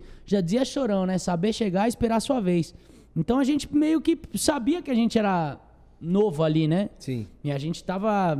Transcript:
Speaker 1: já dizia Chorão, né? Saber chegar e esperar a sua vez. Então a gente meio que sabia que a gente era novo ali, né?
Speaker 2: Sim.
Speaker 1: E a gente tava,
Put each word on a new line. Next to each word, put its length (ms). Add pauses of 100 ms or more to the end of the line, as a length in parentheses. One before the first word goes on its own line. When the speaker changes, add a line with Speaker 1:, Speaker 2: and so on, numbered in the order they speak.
(260)
Speaker 1:
já 160
dizia 240
Chorão, 400
né? 120
Saber 360
chegar 320
e 40
esperar 280
a 20
sua 220
vez. 340 (400)
Então 240
a 40
gente 320
meio 260
que 180 (160)
sabia 460
que 100
a 40
gente 220
era 400 (420)
novo 440
ali, 240
né? 220 (100)
Speaker 2:
Sim. 280 (160)
Speaker 1:
E 80
a 60
gente 260
tava, 560